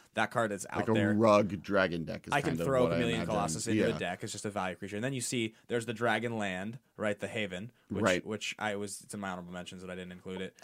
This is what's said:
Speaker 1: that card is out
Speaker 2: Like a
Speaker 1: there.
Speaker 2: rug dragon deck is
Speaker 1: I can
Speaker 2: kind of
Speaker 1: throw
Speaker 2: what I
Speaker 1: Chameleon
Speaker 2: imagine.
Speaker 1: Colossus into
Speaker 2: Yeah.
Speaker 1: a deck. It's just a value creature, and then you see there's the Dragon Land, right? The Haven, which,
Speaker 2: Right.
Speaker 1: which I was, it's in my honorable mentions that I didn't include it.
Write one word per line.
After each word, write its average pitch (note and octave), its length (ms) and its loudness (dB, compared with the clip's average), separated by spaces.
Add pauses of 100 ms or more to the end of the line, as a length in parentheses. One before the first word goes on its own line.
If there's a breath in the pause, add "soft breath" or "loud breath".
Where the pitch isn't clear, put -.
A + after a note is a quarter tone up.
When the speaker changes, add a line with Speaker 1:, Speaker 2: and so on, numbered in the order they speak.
(140 soft breath)
Speaker 1:
that A2 180 2
card A2+ 180 2
is G2 200 -4
out D#2 100 -6
Speaker 2:
Like G#2 80 -2
a A2 60 4
Speaker 1:
there. G#2 200 4
Speaker 2:
rug G#2 480 6
dragon F#2+ 420 2
deck E2+ 220 -8
is - 60 -4
Speaker 1:
I C#3+ 80 4
can - 100 0
Speaker 2:
kind E2 120 0
of - 40 -2
Speaker 1:
throw B2+ 160 4
Speaker 2:
what E2 100 4
I - 40 2
Speaker 1:
Chameleon D#2+ 220 2
Speaker 2:
imagine. E2+ 140 -2
Speaker 1:
Colossus - 360 -2
into G#2+ 120 4
Speaker 2:
Yeah. F2+ 140 2
Speaker 1:
a D2+ 60 -4
deck. F2+ 240 -4
It's G2+ 80 -6
just G2+ 120 -8
a G#2+ 60 -4
value F#2 240 -2
creature, G2+ 220 -8
and A2 80 -4
then C#3 80 -2
you B2+ 80 -4
see A2+ 340 -2 (140 soft breath)
there's A#2 180 -2
the A#2 80 -2
Dragon A2+ 420 0
Land, G2+ 440 -4 (160)
right? G#2 240 0
The G2 80 -4
Haven, G2+ 420 -6 (180)
which, G2 140 -2
Speaker 2:
Right. F#2 240 2
Speaker 1:
which G#2+ 320 -6
I G#2+ 160 -2
was, G2+ 300 -6
it's - 100 -14
in G#2 60 -8
my G2 100 -6
honorable F2+ 220 -8
mentions F2+ 300 -10
that F2+ 80 -10
I F2+ 40 -8
didn't F2+ 180 -10
include F#2 280 -8
it. - 240 -10